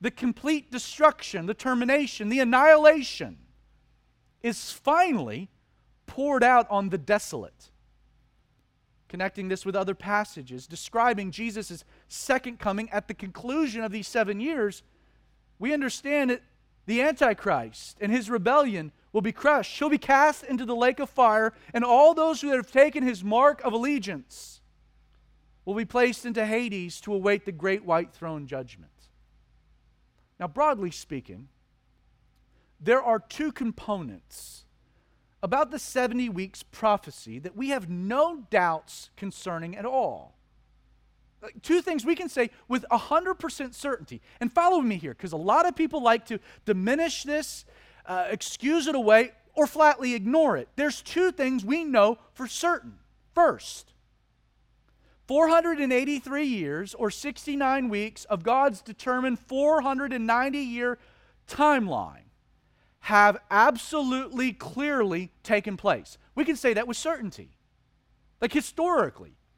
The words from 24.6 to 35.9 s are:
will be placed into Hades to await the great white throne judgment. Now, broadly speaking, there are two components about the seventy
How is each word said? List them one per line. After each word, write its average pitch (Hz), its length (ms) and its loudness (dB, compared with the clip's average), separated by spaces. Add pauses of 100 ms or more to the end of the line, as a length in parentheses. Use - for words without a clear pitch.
will 196 80 -6
be 220 100 -4
placed 247 420 0
into 226 200 -2
Hades 214 560 -4
to 208 120 -6
await 202 300 0
the 202 80 -8
great 190 320 -2
white 170 300 0
throne 156 340 -10
judgment. 123 440 -12 (1500)
Now, 175 80 -6
broadly 208 440 0
speaking, 123 580 -14 (1300)
there 233 220 2
are 233 180 0
two - 320 -6
components - 1120 -10 (800)
about 262 280 0
the 294 80 -10
seventy 247 500 -4